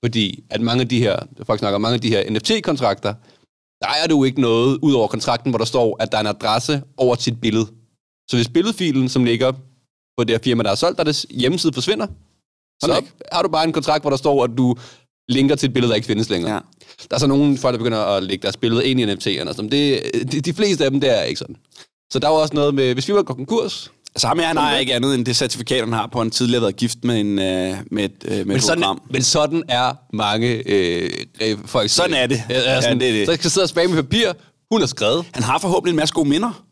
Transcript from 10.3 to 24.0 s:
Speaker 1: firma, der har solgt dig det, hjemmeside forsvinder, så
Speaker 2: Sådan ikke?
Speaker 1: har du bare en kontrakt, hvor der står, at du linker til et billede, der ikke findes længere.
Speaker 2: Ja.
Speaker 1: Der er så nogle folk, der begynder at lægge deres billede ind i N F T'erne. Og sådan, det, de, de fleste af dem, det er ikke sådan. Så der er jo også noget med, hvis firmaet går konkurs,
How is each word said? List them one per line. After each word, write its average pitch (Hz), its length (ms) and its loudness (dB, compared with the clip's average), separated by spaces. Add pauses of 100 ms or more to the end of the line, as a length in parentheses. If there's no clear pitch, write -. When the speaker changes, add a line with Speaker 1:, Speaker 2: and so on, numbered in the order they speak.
Speaker 1:
firma, 120 200 2
der 104 60 0
har 98 60 2
solgt 175 220 -2
dig 165 80 0
det, 151 240 -2
hjemmeside 147 440 0
forsvinder, 185 340 -2
så - 800 -12
Speaker 2:
Sådan 165 160 2
ikke? - 100 -18 (180)
Speaker 1:
har 170 100 0
du 190 80 0
bare 160 140 2
en 165 100 0
kontrakt, 151 300 0
hvor 147 60 0
der 135 80 2
står, 139 260 2
at 123 140 2
du 123 180 4 (540)
linker 135 260 4
til 139 120 -2
et 120 60 -2
billede, 120 160 2
der 110 60 4
ikke 107 120 -2
findes 110 220 0
længere. 95 240 -2
Speaker 2:
Ja. 101 60 -4 (500)
Speaker 1:
Der - 60 -2
er 120 40 0
så 139 80 2
nogle 139 300 4
folk, 131 160 0
der 120 40 -2
begynder 113 220 -2
at 98 240 0
lægge 95 200 -6
deres 98 140 -4
billede 117 280 2
ind 131 140 2
i 117 60 2
N 104 40 0 (120)
F - 60 -4
T'erne. 87 220 -4
Og - 60 -6
sådan, 107 160 -6
det, 143 300 0 (300)
de, 147 100 -2
de 165 120 -4
fleste 185 320 0
af 135 60 2
dem, 139 100 0
det 127 180 4
er 82 40 0
ikke 65 160 -4
sådan. - 160 -14 (580)
Så 135 60 -2
der 147 80 0
er 156 40 4
jo 156 100 4
også 151 140 0
noget 147 200 2
med, 127 180 2
hvis 127 120 -2
firmaet 202 200 2
går - 80 -8
konkurs, 135 580 -4 (240)